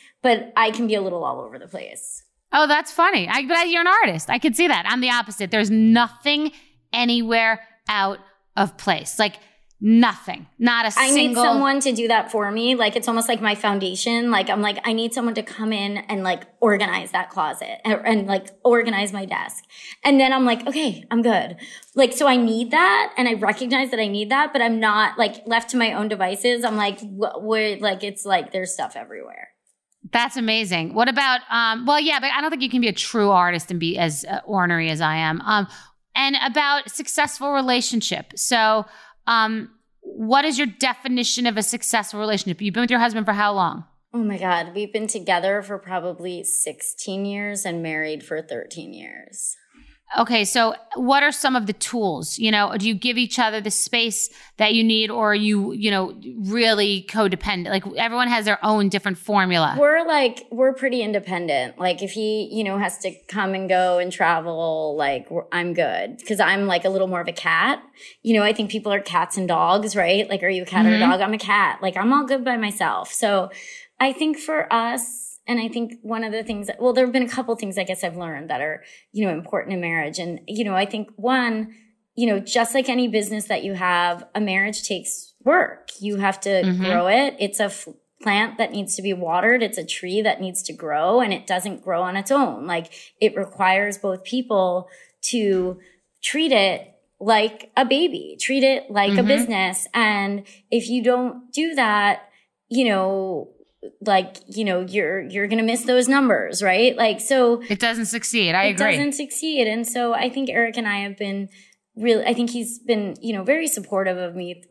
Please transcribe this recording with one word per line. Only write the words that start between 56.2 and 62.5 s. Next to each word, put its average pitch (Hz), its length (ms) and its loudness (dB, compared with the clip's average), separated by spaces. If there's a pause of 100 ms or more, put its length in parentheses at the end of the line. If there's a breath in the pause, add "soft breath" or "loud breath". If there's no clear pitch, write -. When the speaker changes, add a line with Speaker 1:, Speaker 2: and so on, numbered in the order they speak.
Speaker 2:
really 208 680 2
codependent? 196 600 -2
Like, 190 140 -2 (140)
everyone 240 300 0
has 226 180 0
their 208 180 0
own 208 240 2
different 190 300 -2
formula. 180 600 2
Speaker 1:
We're, 302 260 4
like, 285 460 0
we're 262 220 2
pretty 254 280 -2
independent. 175 800 -2
Like, 180 240 -2
if 190 80 -6
he, 214 400 -2